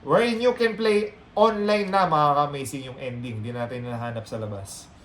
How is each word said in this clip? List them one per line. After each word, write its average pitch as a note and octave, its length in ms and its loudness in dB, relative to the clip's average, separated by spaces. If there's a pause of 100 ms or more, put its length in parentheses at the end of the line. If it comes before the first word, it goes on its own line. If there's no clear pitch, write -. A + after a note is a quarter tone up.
Wherein A3+ 400 2
you B3 80 6
can A3+ 240 0
play G#3 400 0 (160)
online G#3 560 2
na, F#3+ 160 4
mga D3 480 4
amazing, C3+ 400 -8
yung B2+ 80 -14
ending. B2 400 -8
Di A#2+ 160 -8
natin A#2+ 320 -6
hinahanap A#2 400 -8
sa A#2+ 80 -8
labas. G#2 480 -10 (200)